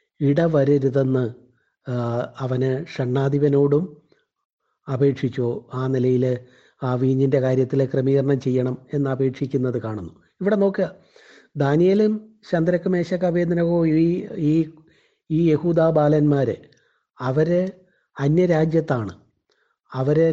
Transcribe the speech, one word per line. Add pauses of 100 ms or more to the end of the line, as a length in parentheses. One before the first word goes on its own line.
(200)
ഇടവരരുതെന്ന്, (640)
ആ, (440)
അവന് (180)
ഷണ്ണാധിപനോടും (1040)
അപേക്ഷിച്ചു." (280)
ആ
നിലയിൽ (580)
ആ
വീഞ്ഞിൻ്റെ
കാര്യത്തിൽ
ക്രമീകരണം
ചെയ്യണം (180)
എന്ന്
അപേക്ഷിക്കുന്നത്
കാണുന്നു. (260)
ഇവിടെ
നോക്കുക, (680)
ദാനിയേലും (320)
ശദ്രക്ക്
മേശക്ക്
അബേദ്നെഗോ (180)
ഈ, (360)
ഈ, (760)
ഈ (100)
യഹൂദ (100)
ബാലന്മാര് (640)
അവര് (540)
അന്യരാജ്യത്താണ്, (800)
അവര്